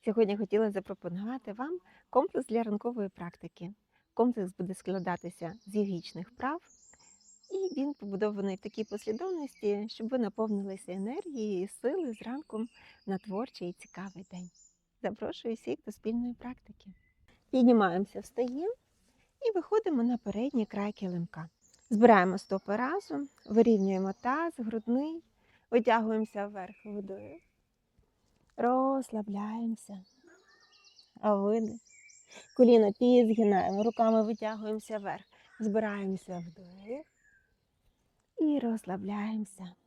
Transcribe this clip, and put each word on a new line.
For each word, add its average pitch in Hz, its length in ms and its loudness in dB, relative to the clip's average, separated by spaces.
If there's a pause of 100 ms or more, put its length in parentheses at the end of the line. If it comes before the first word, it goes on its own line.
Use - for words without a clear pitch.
Сьогодні 208 320 2
хотіла 208 340 0
запропонувати 196 800 -8
вам 294 260 -8 (300)
комплекс 277 380 0
для 226 160 0
ранкової 208 460 -4
практики. 175 640 -14 (400)
Комплекс 226 440 0
буде 185 180 -6
складатися 175 800 -6 (120)
з 196 100 -10
йогічних 185 560 -4
вправ, 277 300 -6 (880)
і 381 280 -4
він 285 140 -4
побудований 202 640 -4
в - 40 -16
такій 214 240 -10
послідовності, 220 1040 -6
щоб 220 200 -8
ви 262 80 -2
наповнилися 202 720 -4
енергією 214 720 -4
і 202 40 -6
силою 285 460 -4
зранку 233 520 -8 (400)
на 196 120 -4
творчий 196 520 -8
і 190 40 -12
цікавий 185 580 -16
день. 180 180 -16 (520)
Запрошую 220 540 -6
всіх - 300 -8
до 214 60 -10
спільної 240 420 -4
практики. - 560 -18 (640)
Піднімаємося, 202 680 6
встаємо 254 540 -4 (680)
і 466 140 0
виходимо 359 480 0
на 240 140 0
передній 220 480 -2
край 202 260 -4
килимка. 175 580 -6 (400)
Збираємо 202 480 8
стопи 196 380 -4
разом, 285 540 -4 (160)
вирівнюємо 196 760 4
таз, 311 360 -2
грудний, 247 680 -2 (480)
витягуємося 220 760 2
вверх, 202 280 -12 (100)
вдих. 208 640 -12 (1080)
Розслабляємося. 226 1500 -2 (1160)
А 208 140 4
видих. 220 460 0 (760)
Коліна 226 340 10
підгинаємо, 214 920 4
руками 226 400 4
витягуємося 220 760 -6
вверх. 196 260 -8 (360)
Збираємося, 202 880 -2
вдих. 196 580 -14 (1300)
І 294 200 2
розслабляємося. 208 1160 -6 (120)